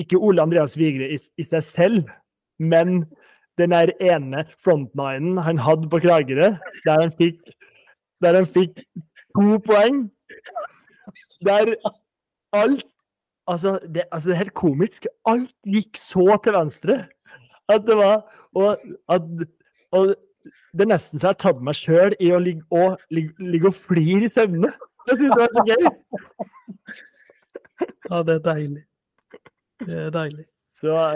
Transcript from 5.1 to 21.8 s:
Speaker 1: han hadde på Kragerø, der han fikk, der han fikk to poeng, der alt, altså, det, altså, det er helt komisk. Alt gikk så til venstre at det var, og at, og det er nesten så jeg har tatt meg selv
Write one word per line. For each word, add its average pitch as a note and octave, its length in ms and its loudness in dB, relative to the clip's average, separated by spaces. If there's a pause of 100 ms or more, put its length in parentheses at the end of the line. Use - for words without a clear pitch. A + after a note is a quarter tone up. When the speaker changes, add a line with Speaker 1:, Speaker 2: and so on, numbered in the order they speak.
Speaker 1:
han E3 160 -2
hadde D#3 320 0
på E3 120 0
Kragerø, E3 560 2 (280)
der D#3 160 2
han E3 100 0
fikk, E3+ 300 -2 (800)
der F3 140 4
han F#3 100 4
fikk - 380 -2 (520)
to G#3 240 4
poeng, A3 500 2 (1300)
der G#3 320 2 (800)
alt, A#3 300 0 (640)
altså, F3+ 340 -4
det, E3 300 -6
altså, D#3+ 180 -10
det F3+ 60 2
er F3 80 -2
helt G3 100 -12
komisk. D#3+ 520 -2 (200)
Alt A#3+ 280 -2 (120)
gikk G#3 320 -4
så F#3 460 2
til A3 100 0
venstre E3+ 420 -2 (760)
at G#3+ 160 2
det A3 100 2
var, G#3 280 2 (320)
og G3+ 220 0 (280)
at, E3+ 160 0 (720)
og F#3+ 220 2 (580)
det E3 80 0
er G#3+ 80 2
nesten D#3 300 -2
så F3 100 0
jeg G3 60 0
har - 40 -20
tatt D#3 220 0
meg C#3+ 140 -4
selv F3+ 440 2